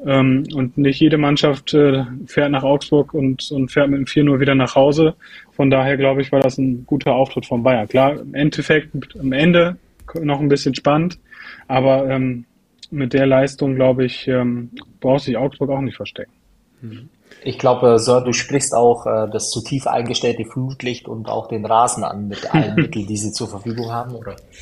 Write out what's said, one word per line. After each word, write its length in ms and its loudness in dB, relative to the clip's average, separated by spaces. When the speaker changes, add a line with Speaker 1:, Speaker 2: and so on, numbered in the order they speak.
Speaker 1:
ähm, 380 2
und 240 -4
nicht 220 2
jede 180 4
Mannschaft, 560 0
äh, 300 4
fährt 260 0
nach 120 -2
Augsburg 500 0
und, 380 -2
und 200 -2
fährt 180 2
mit 100 0
dem 80 -4
vier 180 2
null 160 2
wieder 140 2
nach 200 0
Hause. 400 4
Von 160 2
daher, 260 2
glaub 240 0
ich, 140 -4
war 80 4
das 160 0
ein 280 -2
guter 280 0
Auftritt 320 -2
von 180 -4
Bayern. 240 2
Klar, 320 2
im 140 -14
Endeffekt, 560 0
am 140 -4
Ende 460 2
noch 200 -2
ein 80 2
bisschen 260 0
spannend, 440 0
aber, 400 2
ähm, 340 -4
mit 240 -4
der 120 4
Leistung, 500 2
glaub 240 2
ich, 280 -4
ähm, 440 -2
braucht 240 0
sich 140 -4
Augsburg 320 -4
auch 100 -2
nicht 160 -6
verstecken. 380 -14
Speaker 2:
Mhm. 260 -16
Speaker 3:
Ich 120 -8
glaube, 400 4
Sören, 280 2
du 80 0
sprichst 420 -2
auch, 300 4
äh, 260 -2
das 200 -6
zu 120 -6
tief 240 -4
eingestellte 560 -2
Flutlicht 640 -8
und 220 -10
auch 180 -6
den 180 -6
Rasen 380 0
an 240 -8
mit 260 -8
allen 220 0
Speaker 1:
<laughs> 60 2
Speaker 3:
Mitteln, 260 -4
die 80 -6
sie 160 -6
zur 160 -8
Verfügung 420 -10
haben, 260 -10
oder? 200 -14